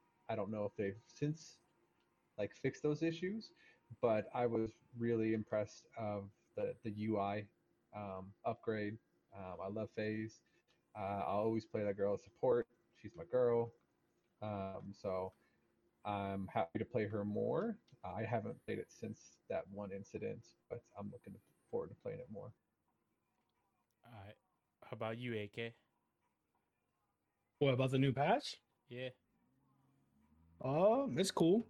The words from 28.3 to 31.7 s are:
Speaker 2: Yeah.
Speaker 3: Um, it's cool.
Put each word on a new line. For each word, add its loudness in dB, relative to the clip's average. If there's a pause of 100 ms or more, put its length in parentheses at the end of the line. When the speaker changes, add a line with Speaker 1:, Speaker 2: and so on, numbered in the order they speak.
Speaker 2:
Yeah. -8 (1600)
Speaker 3:
Um, 4
it's 4
cool. 6